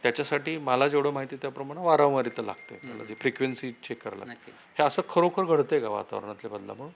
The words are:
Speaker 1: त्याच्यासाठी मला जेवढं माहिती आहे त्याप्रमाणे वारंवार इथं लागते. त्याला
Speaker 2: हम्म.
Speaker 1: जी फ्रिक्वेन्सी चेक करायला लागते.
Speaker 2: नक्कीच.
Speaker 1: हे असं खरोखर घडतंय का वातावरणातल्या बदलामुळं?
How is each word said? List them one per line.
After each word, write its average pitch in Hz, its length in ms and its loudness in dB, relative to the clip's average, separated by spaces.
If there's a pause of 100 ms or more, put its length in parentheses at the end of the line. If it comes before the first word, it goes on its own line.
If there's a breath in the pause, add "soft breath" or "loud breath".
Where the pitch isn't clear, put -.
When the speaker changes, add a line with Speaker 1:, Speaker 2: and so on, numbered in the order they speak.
Speaker 1:
त्याच्यासाठी 143 560 0
मला 135 300 4
जेवढं 143 220 2
माहिती 135 240 -6
आहे 131 80 -12
त्याप्रमाणे 139 380 -8
वारंवार 147 440 6
इथं 117 200 -4
लागते. - 320 -10
त्याला 123 180 -14
Speaker 2:
हम्म. 110 120 -12
Speaker 1:
जी 107 80 -10
फ्रिक्वेन्सी 127 580 -2
चेक - 300 -12
करायला 98 160 -10
लागते. 120 140 -14
Speaker 2:
नक्कीच. - 220 -20 (240 loud breath)
Speaker 1:
हे 151 60 6
असं 143 260 2
खरोखर 175 340 2
घडतंय 156 360 4
का 113 80 -4
वातावरणातल्या 104 720 -8
बदलामुळं? 104 380 -12